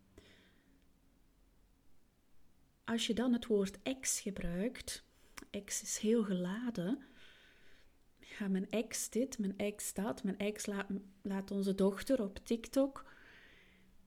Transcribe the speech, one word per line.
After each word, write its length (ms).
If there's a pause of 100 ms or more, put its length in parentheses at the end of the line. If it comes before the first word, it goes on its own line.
(2750)
Als 220
je 80
dan 180
het 140
woord 360
ex 380
gebruikt, 840 (460)
ex 320
is 160
heel 260
geladen. 800 (1160)
Ja, 300
mijn 220
ex 400
dit, 280
mijn 200
ex 360
dat, 300
mijn 140
ex 280
laat, 200 (360)
laat 280
onze 240
dochter 480
op 160
TikTok. 680 (1040)